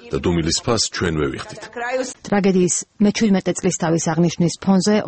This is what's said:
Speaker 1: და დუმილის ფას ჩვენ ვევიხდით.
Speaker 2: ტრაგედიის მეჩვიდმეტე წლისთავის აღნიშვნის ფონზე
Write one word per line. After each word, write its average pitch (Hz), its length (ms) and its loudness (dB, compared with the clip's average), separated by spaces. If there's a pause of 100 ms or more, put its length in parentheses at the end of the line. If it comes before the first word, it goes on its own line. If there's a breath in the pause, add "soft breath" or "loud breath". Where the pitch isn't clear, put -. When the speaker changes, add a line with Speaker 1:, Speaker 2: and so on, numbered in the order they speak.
(120)
Speaker 1:
და 71 80 -4
დუმილის 82 400 0
ფას 113 220 0 (100)
ჩვენ 82 240 -2
ვევიხდით. 71 460 -4 (580)
Speaker 2:
ტრაგედიის 185 560 2 (240)
მეჩვიდმეტე 202 540 2
წლისთავის 165 580 0
აღნიშვნის 170 480 2
ფონზე 196 340 2 (140)